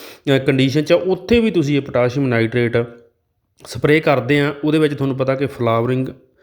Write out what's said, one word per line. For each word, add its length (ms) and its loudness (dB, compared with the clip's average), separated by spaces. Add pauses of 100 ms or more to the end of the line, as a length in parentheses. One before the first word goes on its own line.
(340)
ਅਹ, 40 4
ਕੰਡੀਸ਼ਨ 440 2
'ਚ 100 -2
ਆ, 40 6
ਉੱਥੇ 440 0
ਵੀ 100 2
ਤੁਸੀਂ 260 0
ਇਹ 40 0
ਪੋਟਾਸ਼ੀਅਮ 460 -2
ਨਾਈਟ੍ਰੇਟ 500 0 (880)
ਸਪਰੇਅ 360 0
ਕਰਦੇ 380 2
ਆ। 140 0 (100)
ਉਹਦੇ 140 2
ਵਿੱਚ 160 2
ਤੁਹਾਨੂੰ 220 -2
ਪਤਾ 180 -2
ਕਿ 120 -4
ਫਲਾਵਰਿੰਗ 600 -2 (340)